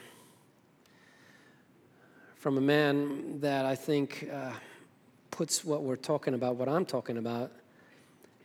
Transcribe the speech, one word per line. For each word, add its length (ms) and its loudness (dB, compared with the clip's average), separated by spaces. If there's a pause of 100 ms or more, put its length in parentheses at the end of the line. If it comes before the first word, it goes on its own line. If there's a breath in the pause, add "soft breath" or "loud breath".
(2250 loud breath)
from 220 0
a 40 4
man 800 2
that 260 0
I 100 0
think, 580 0
uh, 200 -8 (800 loud breath)
puts 320 -2
what 200 0
we're 120 0
talking 380 0
about, 220 0
what 120 -2
I'm 180 2
talking 320 -4
about, 340 -4 (920 soft breath)